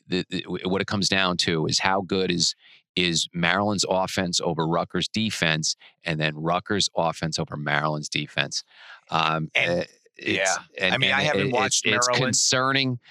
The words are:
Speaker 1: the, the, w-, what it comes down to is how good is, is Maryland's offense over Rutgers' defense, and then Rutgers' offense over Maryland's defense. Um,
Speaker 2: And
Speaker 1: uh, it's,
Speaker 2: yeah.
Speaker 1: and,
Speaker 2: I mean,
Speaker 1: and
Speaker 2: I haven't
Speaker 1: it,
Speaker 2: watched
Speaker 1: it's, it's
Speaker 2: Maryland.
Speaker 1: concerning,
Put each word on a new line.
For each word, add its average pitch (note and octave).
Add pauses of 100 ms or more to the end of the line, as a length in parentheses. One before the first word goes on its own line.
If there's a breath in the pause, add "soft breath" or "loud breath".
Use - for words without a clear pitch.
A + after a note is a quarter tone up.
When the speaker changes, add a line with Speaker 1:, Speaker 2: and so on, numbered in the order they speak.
Speaker 1:
the, F2+
the, F#2
w-, -
what F#2+
it G2
comes G2
down F#2+
to D#2+
is F2
how F#2+
good F#2
is, E2+ (420 loud breath)
is F2
Maryland's F#2
offense F#2
over E2
Rutgers' E2+
defense, E2+ (260 loud breath)
and D#2+
then D#2
Rutgers' F2
offense E2
over D#2+
Maryland's D2+
defense. D2 (460 loud breath)
Um, D#2+
Speaker 2:
And F2
Speaker 1:
uh, E2+ (340)
it's, -
Speaker 2:
yeah. F#2 (200)
Speaker 1:
and, F#2+
Speaker 2:
I A#2+
mean, C3
Speaker 1:
and C3+
Speaker 2:
I C#3
haven't D3+
Speaker 1:
it, C3
Speaker 2:
watched B2+
Speaker 1:
it's, G#2+
it's B2
Speaker 2:
Maryland. B2
Speaker 1:
concerning, C3 (120 loud breath)